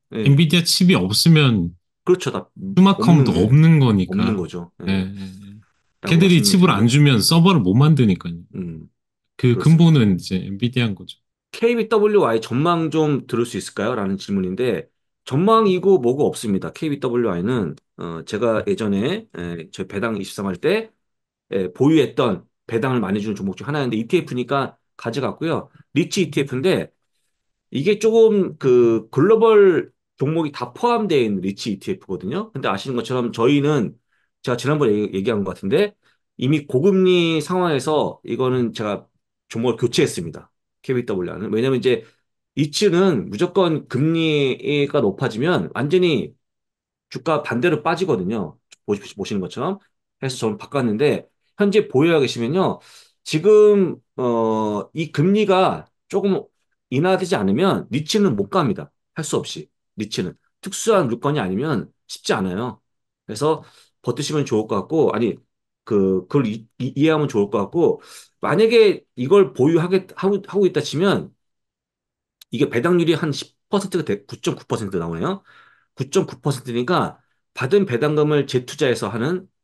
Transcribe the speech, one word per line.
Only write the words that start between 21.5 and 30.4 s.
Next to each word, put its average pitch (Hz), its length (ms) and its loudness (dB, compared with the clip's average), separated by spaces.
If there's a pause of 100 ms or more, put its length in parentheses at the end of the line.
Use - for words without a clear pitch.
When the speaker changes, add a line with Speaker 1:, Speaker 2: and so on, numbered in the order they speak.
Speaker 1:
에, 92 220 -4
보유했던 131 720 0 (220)
배당을 123 340 -2
많이 98 200 -4
주는 107 140 -6
종목 95 220 -8
중 - 100 -14
하나였는데 135 300 -4
이티에프니까 131 800 -4 (200)
가져갔고요. 127 720 -6 (240)
리츠 175 280 -2
이티에프인데 139 720 -2 (800)
이게 196 280 0
조금 214 580 4
그 120 520 2
글로벌 202 840 4 (260)
종목이 151 340 -2